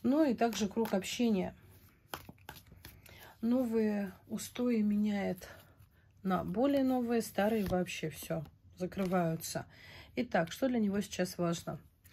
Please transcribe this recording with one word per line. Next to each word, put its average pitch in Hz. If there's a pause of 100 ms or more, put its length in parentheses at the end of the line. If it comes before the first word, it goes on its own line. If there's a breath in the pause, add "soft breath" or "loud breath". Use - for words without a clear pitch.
Ну 285
и 254
также 214
круг 220
общения. 190 (1900 loud breath)
Новые 220 (140)
устои 226
меняет 208 (720 loud breath)
на 185
более 262
новые, 240
старые 214
вообще 175
все 160 (320)
закрываются. 175 (500 loud breath)
Итак, 185
что -
для 254
него 208
сейчас 185
важно? 170 (340 loud breath)